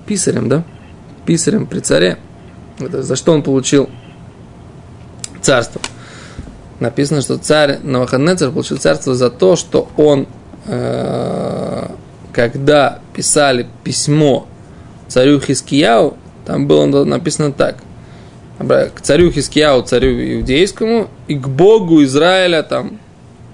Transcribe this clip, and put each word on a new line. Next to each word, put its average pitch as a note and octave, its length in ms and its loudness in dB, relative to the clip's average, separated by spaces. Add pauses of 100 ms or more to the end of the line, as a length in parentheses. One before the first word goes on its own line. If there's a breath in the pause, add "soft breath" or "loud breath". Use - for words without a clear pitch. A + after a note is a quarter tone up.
писарем, A#2+ 420 -2
да? C#3 140 0 (600)
Писарем - 420 0
при - 140 -8
царе. E3+ 380 0 (600)
Это C3 240 -8
за C3+ 140 -4
что E3+ 160 2
он D3+ 100 2
получил C3+ 460 0 (1500)
царство? B2+ 400 0 (1000 loud breath)
Написано, C#3 440 -2
что B2+ 160 -4
царь D3 440 2
Навуходоносор C3+ 720 0
получил C#3+ 240 -6
царство D3 380 -2
за B2 160 0
то, F3+ 260 2
что - 400 -2
он, D3 320 4 (380)
э, B2 1200 -6 (440)
когда C3+ 680 2 (140)
писали C3+ 520 0 (160)
письмо D3 640 0 (600 loud breath)
царю C3+ 320 4
Хискияу, D#3 760 0 (280)
там D3 220 -4
было C#3+ 380 4
написано D3 480 -2
так. - 260 -4 (800 loud breath)
Обра-, C3 360 0
к - 60 -20
царю D#3+ 300 2
Хискияу, C#3 520 0
царю B2 280 0
иудейскому, B2+ 960 -2 (180)
и D3 100 -4
к C#3 120 -6
Богу E3 540 4
Израиля E3 600 2
там. - 360 -6 (560)